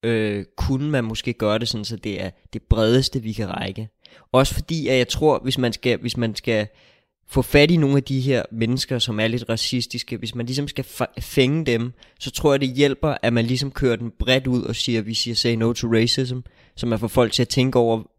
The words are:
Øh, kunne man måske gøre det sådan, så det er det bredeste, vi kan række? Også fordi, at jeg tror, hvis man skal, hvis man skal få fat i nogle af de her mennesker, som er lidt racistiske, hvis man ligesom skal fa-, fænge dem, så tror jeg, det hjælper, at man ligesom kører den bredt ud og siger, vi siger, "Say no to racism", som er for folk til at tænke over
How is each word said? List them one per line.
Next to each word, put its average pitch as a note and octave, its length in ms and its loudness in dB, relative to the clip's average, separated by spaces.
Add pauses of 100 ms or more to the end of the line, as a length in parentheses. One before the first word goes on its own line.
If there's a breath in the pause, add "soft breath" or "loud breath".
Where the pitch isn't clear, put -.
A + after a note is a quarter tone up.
Øh, G#2+ 400 0 (120)
kunne C#3 340 -2
man C3 140 0
måske A2 280 -6
gøre G#2+ 260 0
det A2+ 100 -4
sådan, G#2+ 160 -4
så A2 120 -8
det G2 260 -6
er F#2+ 80 -6 (220 soft breath)
det A2+ 100 -10
bredeste, A#2 600 2
vi A2 100 -8
kan G#2 160 -6
række? G#2+ 400 -8 (440 soft breath)
Også C3+ 220 4
fordi, - 340 -4
at C3 100 4
jeg B2 100 2
tror, D3 340 2
hvis C3+ 160 0
man B2 140 0
skal, A#2 260 -2
hvis A#2+ 180 -6
man A2+ 180 -2
skal G#2+ 320 -2 (640 soft breath)
få - 140 0
fat D3 280 4
i F3 60 6
nogle C#3+ 200 4
af C#3 60 4
de C3+ 180 -2
her B2+ 220 0 (100)
mennesker, A#2 460 -2
som A2 220 -2
er A2 60 2
lidt A#2 220 -4
racistiske, A#2 680 -4
hvis - 180 -10
man A#2+ 120 -6
ligesom C#3 220 -4
skal - 160 -8
fa-, - 360 -6
fænge C#3+ 460 2
dem, A#2+ 260 0 (280 soft breath)
så C3 100 -8
tror D3 220 2
jeg, C#3 80 2
det C3+ 80 0
hjælper, C#3 540 2
at A#2 100 2
man A#2 140 2
ligesom B2+ 240 -2
kører B2+ 260 0
den A2+ 220 -8
bredt B2+ 280 2
ud B2 160 2
og A#2 140 -4
siger, A#2 260 -2
vi A2 120 -6
siger, A#2 200 -4
"Say A#2 200 2
no A2+ 180 2
to A#2 160 -4
racism", A#2 500 2 (380 soft breath)
som A#2+ 160 -2
er A2 40 0
for G#2+ 120 -2
folk A#2+ 240 2
til - 100 2
at A#2 60 0
tænke B2+ 300 2
over A2+ 240 2 (160)